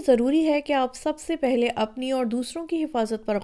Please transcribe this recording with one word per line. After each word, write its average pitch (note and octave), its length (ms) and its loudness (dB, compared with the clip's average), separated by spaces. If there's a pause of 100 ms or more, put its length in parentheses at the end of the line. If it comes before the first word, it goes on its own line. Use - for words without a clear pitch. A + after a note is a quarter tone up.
ضروری C#4 400 4
ہے D4 140 2
کہ C#4+ 120 0
آپ B3+ 220 0
سب D4+ 240 -4
سے E4 160 -4
پہلے A#3+ 400 2
اپنی A3+ 360 -4
اور C4 140 0
دوسروں B3 420 -4
کی D#4+ 160 -2
حفاظت A3+ 420 -2
پر G#3 180 0